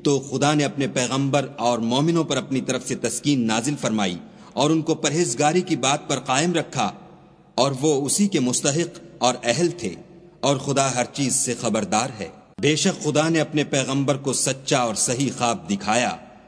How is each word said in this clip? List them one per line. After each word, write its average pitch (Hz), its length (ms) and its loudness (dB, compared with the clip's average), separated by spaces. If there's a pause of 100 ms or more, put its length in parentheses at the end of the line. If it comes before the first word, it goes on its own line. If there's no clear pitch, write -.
تو 147 80 4 (180)
خدا 139 240 2
نے 147 120 4
اپنے 135 280 -2
پیغمبر 135 540 0 (120)
اور 120 200 2 (100)
مومنوں 160 340 2
پر 135 140 -2
اپنی 127 300 -2
طرف 127 200 -4
سے 131 100 -4
تسکین 127 500 0
نازل 117 340 0
فرمائی 104 340 0 (380)
اور 139 160 2
ان 160 120 2
کو 160 220 0
پرہیزگاری 160 580 2
کی 170 160 -2
بات 131 320 0
پر 139 100 0 (100)
قائم 156 240 2
رکھا، 131 360 -2 (680)
اور 131 140 4 (100)
وہ 156 100 4 (140)
اسی 202 220 2
کے 175 120 0
مستحق 139 600 0 (200)
اور 123 240 4
اہل 120 340 2
تھے، 90 160 -6 (480)
اور 139 240 2
خدا 139 300 2
ہر 123 180 2
چیز 131 220 0
سے - 260 -2
خبردار 107 480 0 (100)
ہے۔ 82 100 -8 (320)
بے 147 140 4
شک 180 280 0
خدا 151 260 2
نے 165 120 2
اپنے 151 220 0 (120)
پیغمبر 135 420 0
کو 135 220 -4
سچا 135 400 0
اور 113 160 0 (100)
صحیح 127 320 0
خواب 104 320 -2
دکھایا 104 460 0 (320)